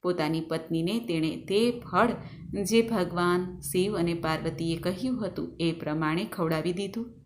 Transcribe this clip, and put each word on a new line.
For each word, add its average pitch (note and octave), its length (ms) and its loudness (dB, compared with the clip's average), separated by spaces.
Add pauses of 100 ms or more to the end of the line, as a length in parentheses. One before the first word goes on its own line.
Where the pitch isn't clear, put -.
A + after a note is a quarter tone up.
પોતાની D#3+ 380 0
પત્નીને E3 600 0
તેણે E3 360 0
તે A#3+ 460 2 (100)
ફળ, G#3 160 6 (540)
જે A3+ 200 6
ભગવાન F3+ 760 0
શિવ F#3+ 380 0
અને E3+ 160 2
પાર્વતીએ D#3+ 640 -2
કહ્યું G#3+ 500 -2
હતું, F3 340 -6
એ E3 120 2
પ્રમાણે D#3+ 520 0
ખવડાવી E3 480 0
દીધું. G3 340 -4 (200)